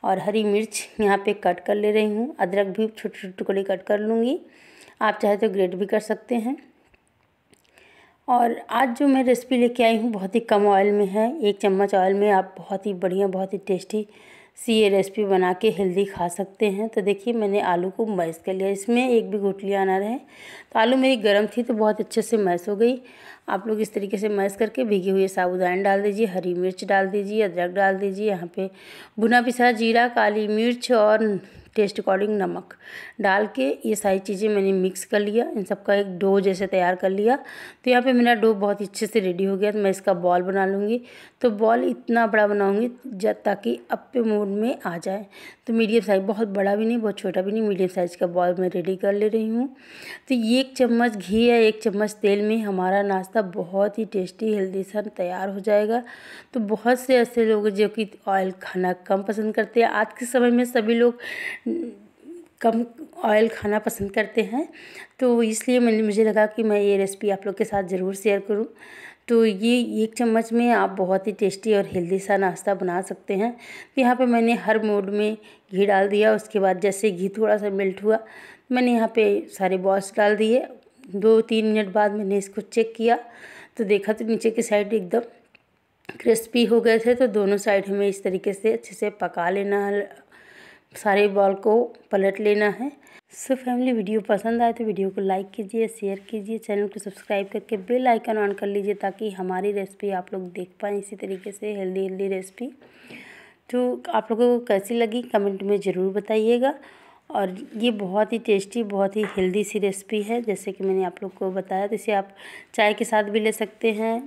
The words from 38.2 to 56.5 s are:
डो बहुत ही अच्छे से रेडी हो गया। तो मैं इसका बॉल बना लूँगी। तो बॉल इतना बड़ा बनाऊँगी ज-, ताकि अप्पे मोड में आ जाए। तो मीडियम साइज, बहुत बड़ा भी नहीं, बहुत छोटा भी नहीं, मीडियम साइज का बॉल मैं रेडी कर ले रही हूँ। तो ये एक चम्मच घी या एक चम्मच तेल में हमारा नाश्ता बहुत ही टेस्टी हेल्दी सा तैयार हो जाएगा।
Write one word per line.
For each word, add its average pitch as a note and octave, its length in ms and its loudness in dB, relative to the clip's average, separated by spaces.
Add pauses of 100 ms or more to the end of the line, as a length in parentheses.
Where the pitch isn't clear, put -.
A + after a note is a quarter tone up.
डो A3 200 4
बहुत G3+ 260 -2
ही G3+ 60 -4
अच्छे G#3 200 -6
से G#3+ 140 0
रेडी F#3 240 -2
हो G3 120 0
गया। G#3 160 0
तो G#3+ 60 -2
मैं G3 120 2
इसका F#3+ 240 0
बॉल F3 280 2
बना F#3+ 240 0
लूँगी। G3+ 340 -2 (420)
तो B3 100 4
बॉल A3 320 2
इतना A#3 420 0
बड़ा G#3 200 4
बनाऊँगी G3+ 440 0 (160)
ज-, G#3+ 300 -2
ताकि G#3 420 -2 (120)
अप्पे - 320 -6
मोड G#3 260 0
में G#3+ 320 -2
आ F3 180 -8
जाए। G3 260 -6 (420)
तो A#3+ 60 -4
मीडियम A3+ 300 2
साइज, F#3+ 200 2
बहुत G#3 260 -2
बड़ा G3 280 0
भी A3 100 0
नहीं, A#3 120 0
बहुत G#3+ 200 -4
छोटा F#3 240 -2
भी G3 100 -2
नहीं, A3 100 -2
मीडियम F#3+ 260 0
साइज F3+ 280 -4
का F3+ 120 0
बॉल F3 260 0
मैं F#3 140 0
रेडी F3+ 280 -4
कर G3+ 160 0
ले G#3 160 0
रही A3 200 0
हूँ। A#3+ 200 -2 (600)
तो C4+ 60 2
ये A#3 260 2
एक C4 160 -6
चम्मच A#3 420 2
घी G3 260 0
या A#3+ 140 6
एक G#3+ 240 4
चम्मच G#3 300 -2
तेल G#3 300 0
में G#3+ 160 0
हमारा G3 460 0
नाश्ता F#3+ 400 -2
बहुत G3 540 -2
ही A3+ 80 -2
टेस्टी G3+ 480 -4
हेल्दी F#3+ 300 -2
सा G#3 180 -6
तैयार F#3+ 460 -6
हो G3 120 -8
जाएगा। G#3+ 420 2 (520)